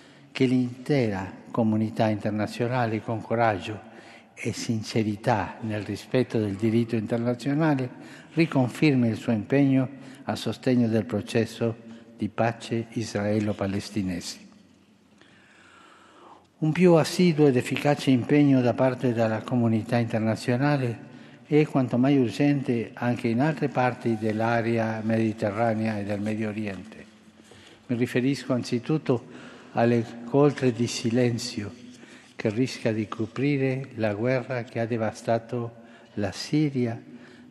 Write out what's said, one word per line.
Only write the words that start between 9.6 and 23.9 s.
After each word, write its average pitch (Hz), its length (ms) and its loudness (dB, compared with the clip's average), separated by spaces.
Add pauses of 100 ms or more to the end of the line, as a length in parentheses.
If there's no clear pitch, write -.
a 107 120 -4
sostegno 120 540 2
del 110 160 2
processo 110 840 -2 (320)
di 107 80 -2
pace 113 600 -2
israelo-palestinese. 101 1600 -4 (2000)
Un 156 160 0
più 175 220 8
assiduo 151 520 4
ed 127 80 6
efficace 139 560 0
impegno 135 480 6
da 123 140 4
parte 127 400 0
della 110 280 0
comunità 117 560 0
internazionale 120 1120 0 (380)
è 151 200 4
quanto 127 320 0
mai 139 200 4
urgente 127 760 0
anche 123 360 -2
in 113 100 2
altre 147 300 0
parti 120 480 0